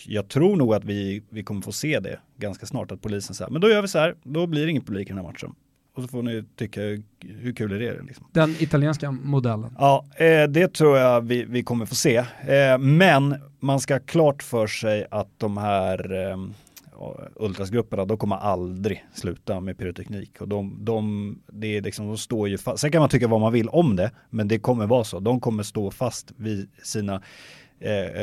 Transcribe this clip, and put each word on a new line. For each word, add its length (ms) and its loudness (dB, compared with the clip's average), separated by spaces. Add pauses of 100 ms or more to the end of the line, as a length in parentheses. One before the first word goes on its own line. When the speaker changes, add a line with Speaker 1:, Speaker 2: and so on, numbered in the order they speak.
Speaker 1:
jag 220 -4
tror 280 2
nog 180 4
att 100 0
vi, 460 -4
vi 120 -10
kommer 200 -8
få 100 -10
se 280 -2
det 180 -8 (180)
ganska 300 -10
snart, 260 -8
att 100 -14
polisen 320 -8
säger, 160 -10
"Men 100 -4
då 100 4
gör 120 4
vi 60 -6
så 100 -2
här, 240 2
då 240 -4
blir 180 -2
det 60 -2
ingen 140 -2
publik 220 -6
i 40 -12
den 80 -8
här 60 -10
matchen." 300 -14 (420)
Och 80 -6
så 40 -10
får 140 -6
ni 220 -6 (120)
tycka 240 -8
hur, 220 -4 (180)
hur 320 -10
kul 200 -4
är 60 -4
det 240 -6
liksom. 300 -20
Speaker 2:
Den 260 2
italienska 520 0
modellen. 680 -2
Speaker 1:
Ja, 260 6 (120)
eh, 320 6
det 260 2
tror 240 8
jag 220 6
vi, 240 0
vi 180 -2
kommer 240 -2
få 80 -8
se. 220 4 (300)
Eh, 320 6
men 560 6 (260)
man 200 2
ska 140 0
ha 60 0
klart 420 4
för 240 0
sig 440 -2
att 260 -4
de 200 -4
här, 720 -2
eh, 60 -6 (1000)
ultrasgrupperna, 680 -4
de 140 -2
kommer 180 -2
aldrig 680 -4 (100)
sluta 460 -6
med 180 -8
pyroteknik. 640 -10
Och 80 -10
de, 360 -6
de, 540 -4 (140)
det 240 -6
är 60 -4
liksom, 240 -8
de 120 -6
står 300 -2
ju 80 -2
fa-, 200 -6
sen 160 -2
kan 80 4
man 80 6
tycka 200 4
vad 120 4
man 120 4
vill 160 4
om 280 4
det, 140 0 (200)
men 180 -2
det 100 2
kommer 280 0
vara 180 4
så. 160 -10
De 200 0
kommer 220 -2
stå 280 -4
fast 460 -8
vid 320 -6 (140)
sina, 400 -6 (580)
eh, 120 -4 (300)